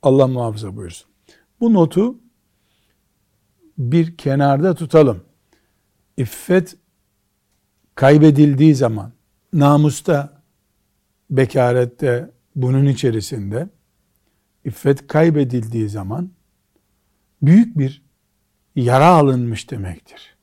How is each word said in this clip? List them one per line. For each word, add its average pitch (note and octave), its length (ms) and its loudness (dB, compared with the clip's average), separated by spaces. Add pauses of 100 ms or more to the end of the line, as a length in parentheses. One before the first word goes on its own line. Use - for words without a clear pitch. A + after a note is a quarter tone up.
Allah C3+ 240 4
muhafaza A2 500 -8
buyursun. F2+ 340 -18 (500)
Bu A#3 140 2
notu G3 460 0 (1600)
bir D#3+ 380 -2
kenarda C#3+ 580 0
tutalım. C#3+ 500 0 (920)
İffet F3+ 600 -4 (1160)
kaybedildiği D3 800 4
zaman, A#2 380 -4 (400)
namusta, D3 920 0 (880)
bekarette, B2 1000 -2 (260)
bunun C3+ 300 -2
içerisinde, A#2 840 -6 (960)
iffet C#3 420 -4
kaybedildiği B2 800 -2
zaman G#2+ 420 -10 (1120)
büyük F#3 360 4
bir C3 240 -6 (720)
yara C3 300 4
alınmış C3 640 2
demektir. - 720 -14